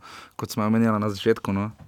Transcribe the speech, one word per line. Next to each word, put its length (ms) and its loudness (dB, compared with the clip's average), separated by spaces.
kot 160 -10
smo 120 -2
omenjali 340 4
na 140 -2
začetku, 400 0
no. 220 -2